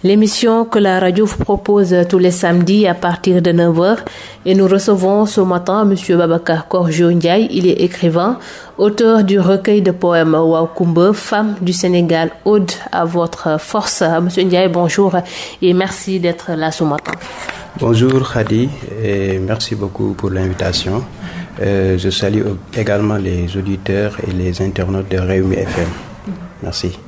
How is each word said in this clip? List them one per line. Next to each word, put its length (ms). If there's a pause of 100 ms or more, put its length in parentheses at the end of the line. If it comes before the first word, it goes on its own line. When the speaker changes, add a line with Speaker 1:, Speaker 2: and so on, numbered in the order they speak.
Speaker 1:
l'émission 600
que 140
la 200
radio 260
vous 120
propose 580 (140)
tous 100
les 120
samedis 560
à 60
partir 480
de 120
neuf 260
heures. 240 (420)
Et 80
nous 140
recevons 580
ce 140
matin 460
monsieur 320
Babacar 500
Korjo 420
Ndiaye. 420
Il 160
est 140
écrivain, 560 (400)
auteur 460
du 160
recueil 420
de 100
poèmes 440
Waw 400
Coumba, 380
Femme 480
du 100
Sénégal, 600 (120)
ode 280 (200)
à 140
votre 560
force. 420 (180)
Monsieur 220
Ndiaye, 240
bonjour 480 (460)
et 100
merci 480
d'être 320
là 200
ce 120
matin. 300 (680)
Speaker 2:
Bonjour 540
Khady 340 (340)
et 380
merci 360
beaucoup 400
pour 160
l'invitation. 680 (600)
Euh, 360
je 120
salue 340 (340)
également 400
les 280 (120)
auditeurs 580 (100)
et 60
les 300
internautes 500
de 60
Rewmi 400
F 220
M. 540 (300)
Merci. 340 (100)